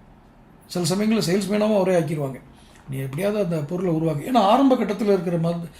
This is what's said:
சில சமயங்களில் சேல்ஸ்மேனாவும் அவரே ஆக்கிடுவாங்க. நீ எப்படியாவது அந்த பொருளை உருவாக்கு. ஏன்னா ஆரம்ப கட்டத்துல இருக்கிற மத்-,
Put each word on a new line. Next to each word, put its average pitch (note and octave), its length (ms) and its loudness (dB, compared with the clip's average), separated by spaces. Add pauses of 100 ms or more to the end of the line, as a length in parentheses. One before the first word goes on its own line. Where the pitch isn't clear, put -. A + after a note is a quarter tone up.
(680)
சில F3 180 -4
சமயங்களில் G#3 380 0
சேல்ஸ்மேனாவும் G#3 520 0
அவரே F#3 240 2
ஆக்கிடுவாங்க. D3 420 -4 (480)
நீ C3+ 80 -8
எப்படியாவது F#3 460 -4
அந்த E3+ 140 -2
பொருளை E3+ 360 -2
உருவாக்கு. D#3+ 380 -2
ஏன்னா B3+ 60 2
ஆரம்ப B3+ 380 4
கட்டத்துல G3+ 380 0
இருக்கிற F3 240 0
மத்-, E3+ 320 -2 (100)